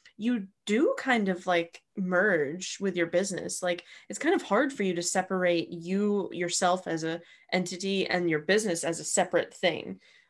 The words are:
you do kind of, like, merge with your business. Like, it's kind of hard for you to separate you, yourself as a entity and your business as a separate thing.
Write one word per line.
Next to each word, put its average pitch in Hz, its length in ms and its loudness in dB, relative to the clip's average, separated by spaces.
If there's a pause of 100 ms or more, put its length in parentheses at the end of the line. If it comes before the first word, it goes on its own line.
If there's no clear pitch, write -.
(180)
you 220 300 -2 (180)
do 311 320 2
kind 233 300 2
of, 185 180 -2
like, 170 360 0 (160)
merge 180 840 0
with 190 160 -2
your 170 120 0
business. 180 540 -2
Like, 180 220 -2 (240)
it's 202 120 -10
kind 330 160 2
of 302 60 0
hard 269 300 2
for 208 120 -2
you 185 120 2
to 170 80 -2
separate 180 640 0
you, 190 640 0
yourself 175 560 0
as 165 160 -2
a 165 160 -4 (320)
entity 185 560 -2
and 175 220 0
your 156 100 2
business 185 460 0
as 165 160 -2
a 151 40 -10
separate - 480 0
thing. - 460 -2 (300)